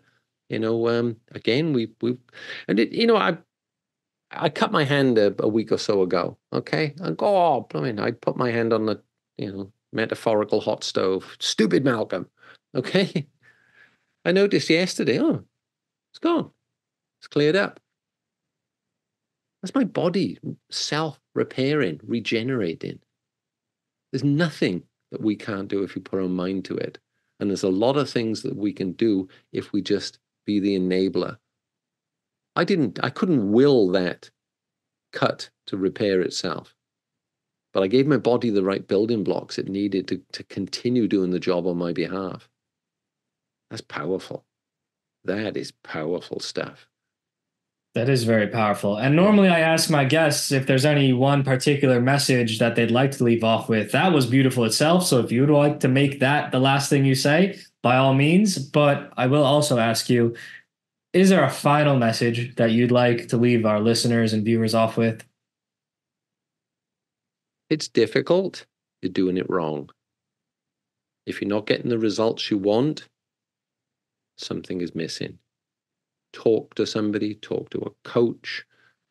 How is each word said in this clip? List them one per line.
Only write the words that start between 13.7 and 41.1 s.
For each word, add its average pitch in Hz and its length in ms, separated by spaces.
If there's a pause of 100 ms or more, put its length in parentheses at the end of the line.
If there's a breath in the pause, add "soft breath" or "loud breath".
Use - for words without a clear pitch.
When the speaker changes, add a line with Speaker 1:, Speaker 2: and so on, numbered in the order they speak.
Speaker 1:
<laughs> - 480
I 170 60
noticed 196 380
yesterday. 165 520
Oh, 277 220 (680)
it's - 80
gone. 330 300 (720)
It's - 80
cleared 151 280
up. - 240 (1800)
That's 190 140
my 262 100
body 170 540 (300)
self-repairing, 139 1300
regenerating. 113 960 (1120)
There's 127 120
nothing 143 600 (280)
that - 100
we 107 140
can't 98 340
do 98 140
if 92 120
we 92 60
put 98 180
our 92 80
mind 92 380
to - 100
it. - 220 (420)
And 101 100
there's 92 140
a 98 60
lot 113 260
of 143 140
things 113 320
that 110 140
we 101 180
can 92 200
do 98 360 (240 soft breath)
if - 180
we 101 100
just - 380 (260)
be 104 140
the 98 180
enabler. 92 600 (1200)
I 170 60
didn't, 165 400
I - 60
couldn't 131 420
will 123 380
that 90 400 (840)
cut - 380 (180)
to - 80
repair 95 460
itself, - 520 (1000)
but 95 100
I 95 40
gave 131 200
my 147 80
body 120 340
the 98 140
right 98 240
building 107 380
blocks 90 320
it - 100
needed 98 400
to, - 140 (100)
to - 140
continue 110 640
doing 92 220